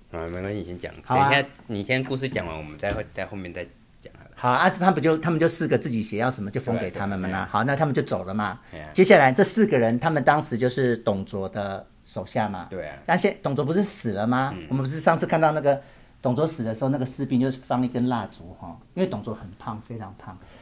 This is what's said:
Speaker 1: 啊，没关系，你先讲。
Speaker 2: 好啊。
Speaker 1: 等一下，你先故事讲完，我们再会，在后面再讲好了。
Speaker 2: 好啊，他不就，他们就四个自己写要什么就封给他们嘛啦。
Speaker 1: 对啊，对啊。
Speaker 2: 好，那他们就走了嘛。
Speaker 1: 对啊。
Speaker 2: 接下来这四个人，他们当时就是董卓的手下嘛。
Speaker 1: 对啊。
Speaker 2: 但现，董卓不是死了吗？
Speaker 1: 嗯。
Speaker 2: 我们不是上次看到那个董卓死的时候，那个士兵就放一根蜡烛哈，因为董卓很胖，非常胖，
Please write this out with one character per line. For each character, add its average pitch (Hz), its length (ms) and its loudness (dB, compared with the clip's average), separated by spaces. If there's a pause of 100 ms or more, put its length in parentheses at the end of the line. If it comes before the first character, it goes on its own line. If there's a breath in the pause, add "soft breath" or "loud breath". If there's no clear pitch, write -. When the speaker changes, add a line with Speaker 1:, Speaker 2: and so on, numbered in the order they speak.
(120)
Speaker 1:
啊， 85 160 -8
没 87 120 -6
关 98 120 -4
系， 104 80 -6
你 90 40 -6
先 90 140 -10
讲。 80 240 -10
Speaker 2:
好 127 140 0
啊。 139 120 4
Speaker 1:
等 139 80 4
一 139 60 4
下， 139 60 -6 (180)
你 101 160 -4
先 127 220 0
故 135 120 -4
事 131 120 -4
讲 101 180 -4
完， 80 100 -8
我 78 60 -8
们 76 160 -12
再 101 140 -2
会， 107 200 -4
在 95 140 -6
后 101 100 -10
面 90 160 -8
再 87 120 -8 (340)
讲 - 160 -20
好 - 100 -20
了。 - 120 -20
Speaker 2:
好 123 140 0
啊， 156 200 6
他 185 220 2
不 156 80 0
就， 160 180 4
他 160 120 -2
们 160 100 2
就 165 80 6
四 165 180 0
个 127 100 2
自 131 140 -2
己 113 100 0
写 104 180 -4
要 120 120 0
什 123 100 -4
么 98 100 -6
就 127 100 -4
封 117 180 -2
给 110 100 -4
他 101 180 -6
们 98 120 -2
嘛 92 100 -4
啦。 95 40 -4
Speaker 1:
对 95 80 -2
啊， 92 40 -4
对 95 40 -8
啊。 - 20 -
Speaker 2:
好， 107 140 2
那 139 100 2
他 147 100 2
们 143 80 2
就 135 80 0
走 98 220 -2
了 95 100 -8
嘛。 104 280 -4 (100)
Speaker 1:
对 85 80 -14
啊。 76 140 -14
Speaker 2:
接 185 100 6
下 185 160 10
来 135 140 6
这 196 100 6
四 202 240 4
个 151 100 2
人， 117 220 4
他 160 100 0
们 151 140 2
当 151 180 4
时 151 160 -4
就 123 120 2
是 123 300 2
董 101 260 -2
卓 95 240 -6
的 98 360 -6 (200)
手 98 200 -10
下 110 240 -2
嘛。 92 220 -8
Speaker 1:
对 87 160 -8
啊。 71 180 -12
Speaker 2:
但 170 140 2
现， 196 240 0
董 139 140 -2
卓 143 80 0
不 139 80 -2
是 202 100 2
死 120 300 -2
了 101 120 0
吗？ 127 320 2
Speaker 1:
嗯。 165 120 -12
Speaker 2:
我 131 60 -2
们 135 100 0
不 131 40 -4
是 156 120 -4
上 170 180 4
次 170 80 -2
看 165 140 2
到 160 100 6
那 156 100 0
个 139 220 2 (380 loud breath)
董 123 160 0
卓 151 100 2
死 156 160 -2
的 110 100 -2
时 110 120 -4
候， 135 60 2
那 139 80 0
个 127 80 -2
士 135 180 -4
兵 131 160 2
就 131 100 2
放 131 320 -2
一 127 60 2
根 123 200 0
蜡 117 180 -2
烛 87 340 -16
哈， 85 180 -16 (160)
因 90 80 0
为 - 60 2
董 107 140 -6
卓 107 120 -6
很 98 240 -14
胖， 110 220 -10
非 113 180 -12
常 98 200 -12
胖， 92 200 -16 (240 loud breath)